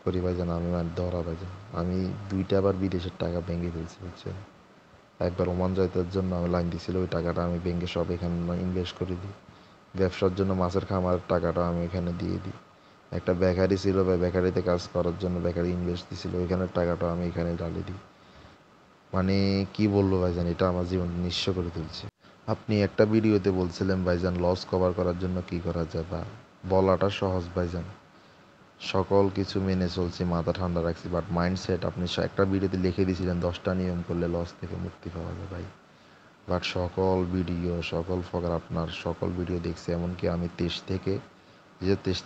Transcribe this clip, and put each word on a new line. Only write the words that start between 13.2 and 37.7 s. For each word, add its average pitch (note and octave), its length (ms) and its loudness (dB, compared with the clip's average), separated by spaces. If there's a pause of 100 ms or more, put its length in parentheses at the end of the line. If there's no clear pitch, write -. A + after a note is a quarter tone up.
বেকারি F#2 420 4
ছিল F#2+ 120 4 (100)
ভাই, F#2 180 4
বেকারিতে F2+ 360 2 (100)
কাজ F2 120 2 (120)
করার F2 280 0
জন্য F2+ 140 0 (100)
বেকারি F2 220 0 (100)
ইনভেস্ট F2 320 -2
দিছিল, F#2 220 -6 (100)
ওইখানের F2+ 360 0
টাকাটা F2 260 2 (100)
আমি F2 160 -2
এখানে E2+ 200 -2 (120)
ঢালে F2 260 -4
দিই। F#2 120 -10 (1120)
মানে F#2+ 220 2 (380)
কি G#2+ 100 4 (120)
বলবো F#2+ 260 6
ভাইজান, F2 320 0
এটা F#2 180 2
আমার F2+ 180 0
জীবন F2+ 180 0 (160)
নিঃস্ব F2 220 -2 (100)
করে F2 200 -2
তুলছে। D#2+ 280 -8 (500)
আপনি - 200 -2 (120)
একটা A2+ 260 4
ভিডিওতে G#2+ 380 4 (100)
বলছিলেন F#2 460 0
ভাইজান F2+ 280 2 (100)
লস F2+ 160 2 (100)
কভার F#2 280 2
করার F2 240 0
জন্য F2+ 140 -2 (120)
কি F2 180 -4
করা E2+ 160 0 (100)
যায়, E2 200 -4
বা E2+ 80 -4 (500)
বলাটা F#2+ 380 6 (120)
সহজ F#2 240 0 (120)
ভাইজান, F2 300 -2 (1080)
সকল G2 320 6 (120)
কিছু G2 200 -2 (100)
মেনে F#2 300 2
চলছি, F2 240 -2 (140)
মাথা E2+ 240 2
ঠান্ডা F2 280 0
রাখছি, E2 280 -4
but E2 120 -2 (120)
মাইন্ডসেট F2+ 420 0 (100)
আপনি F2+ 220 -4
স-, F2+ 160 0
একটা - 140 2 (100)
ভিডিওতে F#2+ 320 2
লিখে F#2 240 2
দিয়েছিলেন F#2 280 0 (100)
দশটা F2 320 -2
নিয়ম F2+ 300 -2
করলে F2 260 0
লস E2+ 160 -4 (100)
থেকে F2+ 140 -8 (100)
মুক্তি F2 300 -10
পাওয়া F2 240 -8
যায় F#2 160 -10
ভাই। F2+ 120 -8 (840)
But F2+ 140 0 (140)
সকল F#2 400 2 (200)
ভিডিও, F2 380 0 (180)